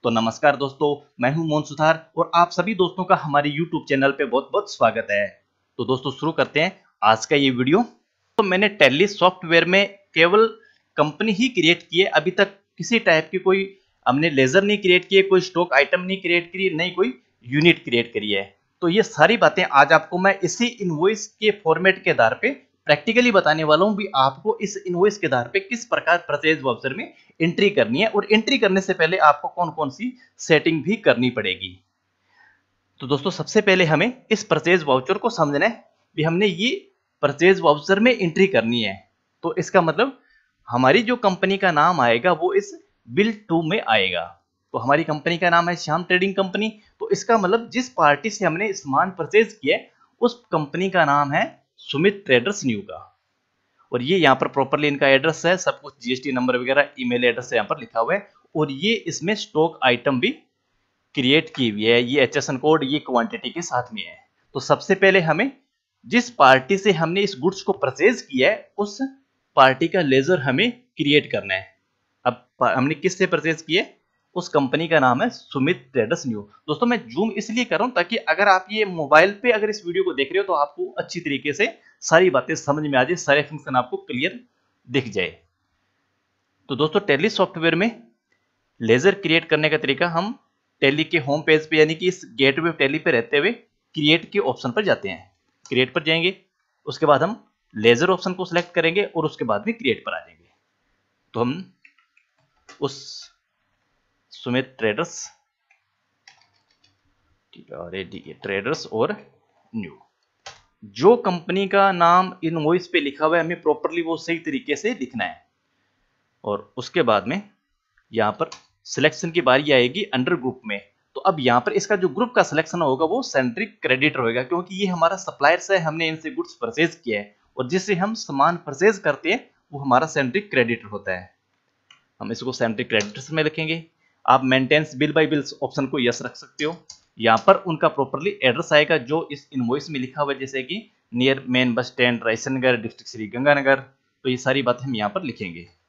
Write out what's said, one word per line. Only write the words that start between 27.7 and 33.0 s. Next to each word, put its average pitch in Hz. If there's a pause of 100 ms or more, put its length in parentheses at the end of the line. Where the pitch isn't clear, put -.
करनी 123
है 269
और 202
एंट्री 220
करने 190
से 185
पहले 175
आपको 151
कौन 175
कौन 147
सी 233 (280)
सेटिंग 160
भी 196
करनी 127
पड़ेगी। 95 (1300)